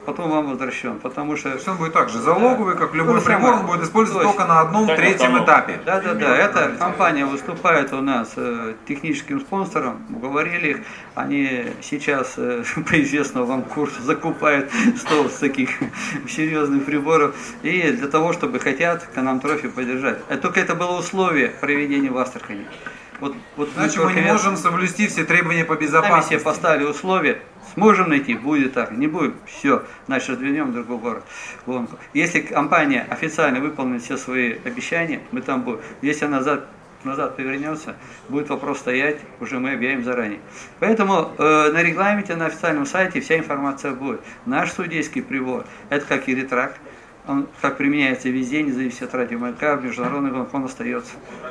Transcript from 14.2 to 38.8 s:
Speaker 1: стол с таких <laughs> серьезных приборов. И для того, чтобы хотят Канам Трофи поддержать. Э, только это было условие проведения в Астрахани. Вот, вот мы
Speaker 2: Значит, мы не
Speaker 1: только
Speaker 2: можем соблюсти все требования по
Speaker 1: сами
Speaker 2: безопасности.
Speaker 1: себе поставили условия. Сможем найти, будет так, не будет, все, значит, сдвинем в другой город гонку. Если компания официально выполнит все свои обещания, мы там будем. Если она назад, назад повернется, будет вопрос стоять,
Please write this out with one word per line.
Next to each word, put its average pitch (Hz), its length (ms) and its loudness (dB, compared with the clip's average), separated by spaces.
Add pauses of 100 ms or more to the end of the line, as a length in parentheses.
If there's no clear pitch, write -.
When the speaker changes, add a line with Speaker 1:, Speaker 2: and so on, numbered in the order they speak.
Speaker 1:
стол 143 320 2
с - 100 -8
таких 131 320 0 (280)
<laughs> - 300 -6
серьезных 147 560 0
приборов. 147 500 2 (280)
И 165 280 2
для 123 160 -2
того, 156 240 2
чтобы 131 280 -2
хотят 165 540 0
Канам 131 280 0
Трофи 147 260 0
поддержать. 127 520 -2 (100)
Э, 139 80 -2
только 185 240 0
это 170 140 0
было 175 240 0
условие 170 500 2 (100)
проведения 143 500 0
в 127 80 -2
Астрахани. 113 480 -6 (560)
Вот, 139 120 -6 (220)
вот 143 220 -2
мы 165 60 0
Speaker 2:
Значит, - 200 2
мы 185 80 4
не 180 40 0
Speaker 1:
только - 180 4
Speaker 2:
можем 196 240 2
соблюсти 180 500 0
все 165 160 -2
требования 170 400 2
по 160 120 0
Speaker 1:
сами 151 100 0
Speaker 2:
безопасности. 160 480 4
Speaker 1:
себе 151 100 2
поставили 156 400 2
условия. 147 560 0 (340)
Сможем 190 360 6
найти, 135 260 2
будет 135 380 0
так, 110 180 -2
не 127 160 0
будет, 156 280 0 (100)
все, - 380 0 (240)
значит, 131 280 -2
сдвинем 139 360 -2
в - 20 -6
другой 120 240 -6
город 110 260 -6 (420)
гонку. 123 320 -4 (160)
Если 170 280 2
компания 143 680 2
официально 143 520 0
выполнит 131 420 -2
все 131 140 -6
свои 123 380 -2 (100)
обещания, 131 560 -4 (100)
мы 127 100 -4
там 131 200 -2
будем. 117 180 -6 (220)
Если 147 240 0
она 143 140 0
назад, 139 260 0 (400)
назад 135 320 -4
повернется, 139 580 -6 (320)
будет 147 220 -4
вопрос 139 300 -4
стоять, 143 420 0 (180)